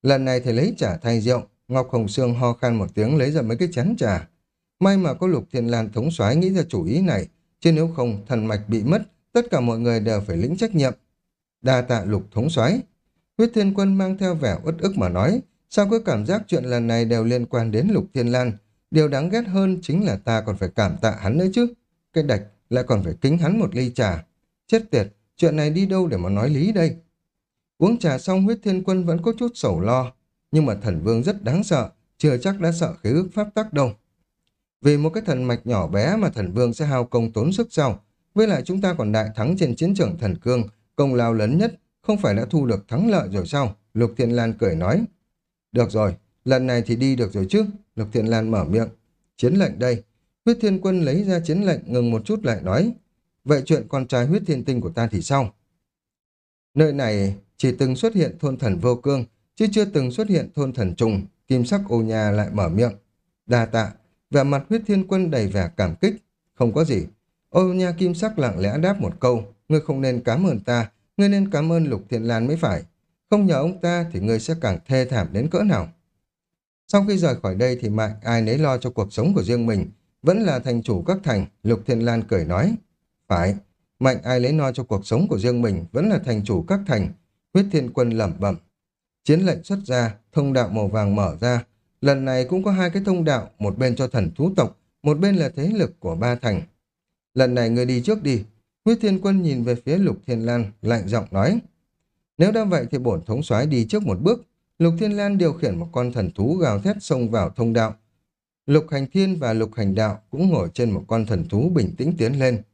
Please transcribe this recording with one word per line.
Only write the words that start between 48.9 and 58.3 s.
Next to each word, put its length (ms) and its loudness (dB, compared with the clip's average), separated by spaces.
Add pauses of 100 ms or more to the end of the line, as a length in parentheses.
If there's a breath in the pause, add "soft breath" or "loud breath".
"Chiến 160 2
lệnh 260 0
đây." 240 -2 (420)
Huyết 160 4
Thiên 200 0
Quân 200 0
lấy 220 0
ra 160 0
chiến 220 -2
lệnh 240 0
ngừng 260 0
một 140 -2
chút 200 -4
lại 160 -2
nói. 320 0 (500)
"Vậy 220 2
chuyện 240 2
con 180 -4
trai 180 0
Huyết 220 0
Thiên 160 -2
Tinh 180 -2
của 80 -4
ta 180 -2
thì 140 -2
sao?" 320 -2 (1200)
"Nơi 200 2
này 420 0 (220)
chỉ 140 2
từng 240 0
xuất 180 -2
hiện 260 0